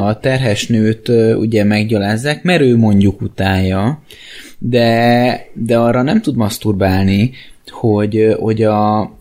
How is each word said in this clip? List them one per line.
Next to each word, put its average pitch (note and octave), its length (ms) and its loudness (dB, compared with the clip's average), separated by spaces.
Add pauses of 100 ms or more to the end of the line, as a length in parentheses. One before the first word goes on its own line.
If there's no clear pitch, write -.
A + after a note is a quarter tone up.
a G#2+ 120 -2
terhes C3 480 -2
nőt, A2 420 0
ö, A2+ 260 4
ugye A2 280 0
meggyalázzák, G#2+ 800 -2
mert F3 180 2
ő B2 160 4
mondjuk G#2 440 2
utálja, F#2+ 800 -2 (580)
de, A#2+ 920 0
de A#2 240 -2
arra A#2 240 2
nem E3+ 200 0
tud C3+ 140 -4
maszturbálni, G2 960 0 (360)
hogy, G#2+ 500 -2
ö, A2 220 4
hogy A2 240 -2
a, G#2+ 360 2 (220)